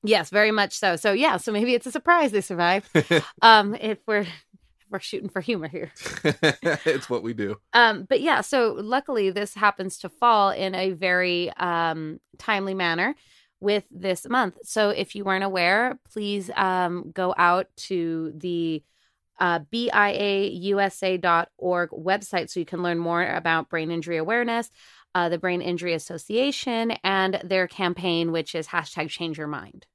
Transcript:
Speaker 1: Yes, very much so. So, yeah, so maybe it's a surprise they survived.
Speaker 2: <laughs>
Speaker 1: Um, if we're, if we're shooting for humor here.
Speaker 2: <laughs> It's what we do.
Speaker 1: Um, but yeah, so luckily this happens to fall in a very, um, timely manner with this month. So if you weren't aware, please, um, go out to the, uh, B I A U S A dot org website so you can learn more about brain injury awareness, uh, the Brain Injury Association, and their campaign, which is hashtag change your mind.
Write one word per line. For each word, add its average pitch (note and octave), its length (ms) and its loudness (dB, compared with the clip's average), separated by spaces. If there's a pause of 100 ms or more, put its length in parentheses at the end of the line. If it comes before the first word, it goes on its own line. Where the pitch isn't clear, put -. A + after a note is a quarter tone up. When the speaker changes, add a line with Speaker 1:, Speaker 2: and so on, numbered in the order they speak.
Speaker 1:
Yes, G#3 280 2
very G#3 180 4
much G#3 240 0
so. F#3 220 0
So, G3+ 160 2
yeah, C4 260 2
so A3 140 -4
maybe A3+ 240 2
it's A#3 100 -2
a B3+ 60 -10
surprise E4 400 2
they G3+ 100 2
survived. F3+ 540 0
Speaker 2:
<laughs> D#3+ 280 4 (180)
Speaker 1:
Um, G#3+ 340 10
if A3 320 -4
we're, G#3 140 2
if F3+ 80 -4 (600)
we're G3 100 -6
shooting - 300 -8
for F#3 120 -4
humor E3+ 260 -4
here. - 240 -10 (320)
Speaker 2:
<laughs> D3+ 80 4 (540)
It's C#3 240 0
what A#2+ 120 -2
we A2+ 120 -6
do. G#2 260 -4 (140)
Speaker 1:
Um, A3 320 4
but B3+ 160 0
yeah, D4 200 2
so A#3+ 380 0
luckily A3 500 -2
this G3 240 -4
happens G3 460 0
to F#3 100 -12
fall G#3+ 400 4
in F#3+ 240 -4
a F#3+ 180 -2
very, F3+ 680 0
um, E3 600 -2 (200)
timely G3 340 -2
manner F3+ 400 0 (460)
with G3+ 320 0
this F3+ 360 -4
month. A#3+ 360 -2
So G#3+ 260 0
if - 240 -4
you G3+ 100 -8
weren't F#3+ 200 0
aware, G3 560 0 (100)
please, G3+ 460 -4
um, F3+ 580 0
go F#3 240 -2
out F3 300 4 (220)
to E3 460 -4
the, E3 460 -4 (580)
uh, F3 200 0 (120)
B A#3 200 -2
I G#3 200 4
A G3+ 380 0
U G3 300 -2
S G3 220 -2
A F#3 160 0
dot E3+ 400 2
org F3 340 0
website F#3+ 580 -2
so - 100 -6
you E3 60 -4
can F3 180 -6
learn E3+ 160 0
more E3+ 240 0
about E3 460 -2
brain D#3+ 200 -4
injury E3+ 280 -4
awareness, A#3 520 -2 (460)
uh, F3 140 2
the E3 100 -2
Brain F3+ 220 -2
Injury F3 320 -2
Association, A3+ 1000 -2 (120)
and F#3+ 400 2
their F#3 240 2
campaign, E3+ 640 -2
which E3 220 -4
is D#3+ 140 -6
hashtag D#3+ 420 -6
change D#3+ 300 -8
your D#3 80 -8
mind. D3 480 -12